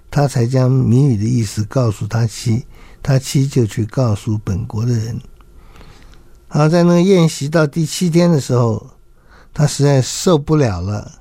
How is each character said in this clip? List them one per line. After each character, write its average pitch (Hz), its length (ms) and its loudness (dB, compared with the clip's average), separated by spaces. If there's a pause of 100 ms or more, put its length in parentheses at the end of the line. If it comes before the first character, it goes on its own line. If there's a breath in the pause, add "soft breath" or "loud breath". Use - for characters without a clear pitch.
她 143 160 0
才 127 200 0
将 127 260 2
谜 131 340 4
语 123 120 2
的 101 80 -2
意 120 180 0
思 104 220 -6
告 120 260 -2
诉 107 160 -6
她 117 180 -2
妻， - 400 -4 (380 soft breath)
她 135 160 0
妻 135 260 -2
就 135 200 0
去 107 200 -4
告 117 300 -2
诉 107 260 -4
本 104 240 -4
国 113 200 -6
的 123 80 -2
人。 117 260 -6 (1300 soft breath)
好， 151 220 2
在 175 140 4
那 175 100 4
个 175 80 4
宴 180 260 4
席 143 220 -4
到 156 180 2
第 156 180 -2
七 175 240 -4
天 170 220 4
的 156 80 2
时 127 140 -4
候， 117 340 0 (640 soft breath)
她 151 140 2
实 - 160 -2
在 143 180 4
受 165 360 0
不 151 180 0
了 113 240 0
了， 101 420 -8